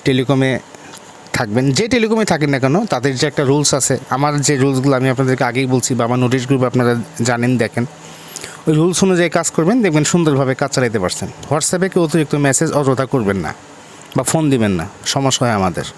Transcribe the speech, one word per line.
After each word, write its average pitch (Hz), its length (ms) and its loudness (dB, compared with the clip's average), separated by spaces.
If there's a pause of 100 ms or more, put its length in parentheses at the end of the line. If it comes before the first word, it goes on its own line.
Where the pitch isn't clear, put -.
টেলিকমে 131 540 0 (720)
থাকবেন, 127 400 0
যে 208 160 0
টেলিকমে 220 360 2
থাকেন 151 260 0
না 135 80 0
কেন, 135 280 2
তাদের 131 300 -2
যে 147 100 0
একটা 143 180 -2
রুলস 143 300 2
আছে, 131 240 0 (120)
আমার 147 300 0
যে 143 160 2
রুলসগুলো 135 400 2
আমি 127 120 2
আপনাদেরকে 127 360 0
আগেই 123 220 0
বলছি 127 280 0
বা 120 100 0
আমার 123 140 0
নোটিশ 127 280 0
গ্রুপ 131 160 2
আপনারা 123 340 2 (260)
জানেন, 120 340 0
দেখেন, 117 300 -2 (800)
ওই 156 80 2
রুলস 170 300 2
অনুযায়ী 175 260 2
কাজ 170 200 -2
করবেন, 208 320 2
দেখবেন 151 220 2
সুন্দরভাবে 139 500 2
কাজ 139 160 -2
চালাইতে 117 280 0
পারছেন। 90 300 -4 (220)
WhatsApp-এ 170 380 0
কেউ 180 140 0
অতিরিক্ত 151 320 0
মেসেজ 143 380 2
অযথা 131 340 0
করবেন 139 300 0
না 175 180 -6 (640)
বা 131 60 0
ফোন 156 280 0
দিবেন 113 200 2
না, 92 180 -2 (180)
সমস্যা 135 400 -2
হয় 113 80 0
আমাদের। 92 300 -2 (120)